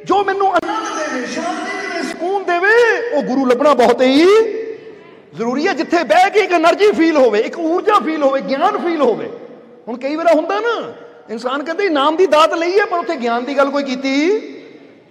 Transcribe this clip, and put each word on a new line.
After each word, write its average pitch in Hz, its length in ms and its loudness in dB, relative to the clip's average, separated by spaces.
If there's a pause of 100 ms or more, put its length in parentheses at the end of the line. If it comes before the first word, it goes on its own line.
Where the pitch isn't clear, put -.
ਜੋ 392 180 2
ਮੈਨੂੰ 392 300 0
ਆਨੰਦ 339 340 -2
ਦੇਵੇ, 277 380 -6
ਸ਼ਾਂਤੀ - 640 -8
ਦੇਵੇ, 339 160 -6
ਸਕੂਨ 381 400 -4
ਦੇਵੇ, 415 760 2
ਉਹ 269 60 0
ਗੁਰੂ 262 220 -2
ਲੱਭਣਾ 254 280 4
ਬਹੁਤ 240 280 2
ਹੀ 269 240 4 (1120)
ਜ਼ਰੂਰੀ 247 320 -2
ਹੈ, 392 60 0
ਜਿੱਥੇ 320 300 -2
ਬਹਿ 359 260 4
ਕੇ 392 100 2
ਇੱਕ 381 120 2
ਏਨਰਜੀ 349 400 4
ਫੀਲ 320 260 2
ਹੋਵੇ, 226 220 4
ਇੱਕ 277 200 -4
ਊਰਜਾ 349 460 2
ਫੀਲ 311 180 -4
ਹੋਵੇ, 269 180 2
ਗਿਆਨ 294 360 0
ਫੀਲ 330 240 -2
ਹੋਵੇ।" 220 280 0 (580)
ਹੁਣ 233 100 -8
ਕਈ 269 180 -6
ਵਾਰ 330 200 2
ਹੁੰਦਾ 339 240 -2
ਨਾ, 427 340 -4 (360)
ਇਨਸਾਨ 247 340 -6
ਕਹਿੰਦੇ, 330 200 -4
"ਇਨਾਮ 311 320 2
ਦੀ 359 100 4
ਦਾਤ 311 280 2
ਲਈ 349 260 0
ਹੈ, 415 60 2
ਪਰ 359 140 -4
ਉੱਥੇ 339 160 -4
ਗਿਆਨ 240 300 -4
ਦੀ 277 120 -6
ਗੱਲ 277 120 2
ਕੋਈ 277 140 -2
ਕੀਤੀ, 277 560 -2 (720)